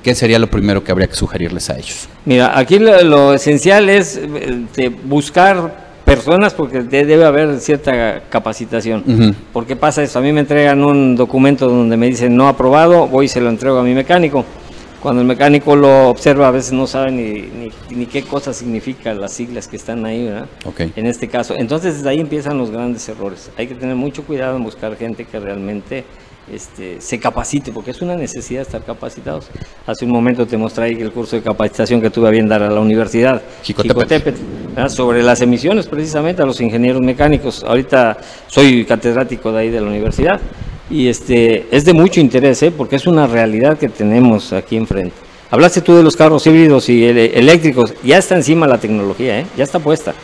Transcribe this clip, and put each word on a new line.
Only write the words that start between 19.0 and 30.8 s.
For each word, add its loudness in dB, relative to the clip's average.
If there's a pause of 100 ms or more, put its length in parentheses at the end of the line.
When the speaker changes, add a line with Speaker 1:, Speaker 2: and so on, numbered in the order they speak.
Speaker 2:
las -10
siglas -12
que -18
están -10
ahí, -6
¿verdad? -10 (180)
Speaker 1:
Ok. -12 (140)
Speaker 2:
En -6
este -6
caso. -6
Entonces, -6
desde -6
ahí -2
empiezan -6
los -6
grandes -8
errores. -14
Hay -8
que -16
tener -8
mucho -8
cuidado -6
en -6
buscar -12
gente -12
que -14
realmente, -10 (460)
este, -16
se -10
capacite, -6
porque -14
es -14
una -6
necesidad -10
estar -14
capacitados. -12 (400)
Hace -8
un -4
momento -2
te -6
mostré -4